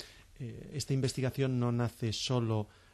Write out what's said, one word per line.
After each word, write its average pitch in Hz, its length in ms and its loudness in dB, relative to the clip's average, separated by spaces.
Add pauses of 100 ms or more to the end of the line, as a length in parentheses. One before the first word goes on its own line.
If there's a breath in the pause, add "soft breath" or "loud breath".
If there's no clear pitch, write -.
(400 loud breath)
eh, 113 340 -10
esta 139 200 -2
investigación 131 680 0
no 120 120 2
nace 120 400 0
solo, 113 560 2 (260 soft breath)